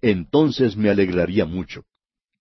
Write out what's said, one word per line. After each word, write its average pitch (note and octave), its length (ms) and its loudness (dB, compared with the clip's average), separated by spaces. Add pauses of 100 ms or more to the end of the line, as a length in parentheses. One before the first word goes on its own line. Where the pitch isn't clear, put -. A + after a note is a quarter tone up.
entonces A#2+ 720 0
me G#2+ 140 2
alegraría F2+ 560 0
mucho." F2 380 -8 (560)